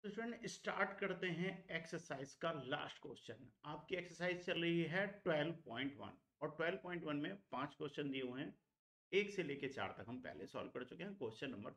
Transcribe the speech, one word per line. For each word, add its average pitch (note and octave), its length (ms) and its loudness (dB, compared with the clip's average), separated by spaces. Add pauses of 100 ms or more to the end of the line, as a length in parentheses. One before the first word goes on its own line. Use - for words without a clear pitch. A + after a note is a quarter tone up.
तो G3+ 40 -2
student, A3+ 380 -4
start G3 520 2
करते F#3 300 2
हैं E3+ 220 4 (240)
exercise D#3+ 680 -4
का E3 100 2 (140)
last D3 360 -2
question। - 460 -10 (180)
आपकी D#3+ 300 -4
exercise F3 500 0
चल E3+ 160 4
रही E3+ 220 6
है F3 220 4 (180)
ट्वेल्व E3 300 6 (120)
पॉइंट B2 340 0
वन G2+ 180 -6 (240)
और D3 160 2
ट्वेल्व E3+ 260 4
पॉइंट F3 200 -2
वन D3+ 140 2
में E3+ 180 0 (160)
पांच C3+ 240 0
question D3 360 -2
दिए C3 100 0
हुए B2+ 200 -2
हैं, F3 120 -4 (580)
एक G3+ 200 6
से F#3 120 0
लेके C#3 260 -2
चार G2+ 280 -2
तक G2 120 -8
हम B2+ 120 -4
पहले D2+ 260 -6
solve - 220 -4
कर B2+ 160 -6
चुके E3+ 180 -8
हैं। G3+ 120 -6
question C3 360 -4
number A2+ 260 -6